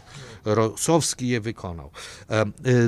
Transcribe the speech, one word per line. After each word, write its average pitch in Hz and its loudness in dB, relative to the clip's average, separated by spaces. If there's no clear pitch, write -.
Rosowski 123 2
je 123 0
wykonał. 87 -10
E, 110 2
e, 110 2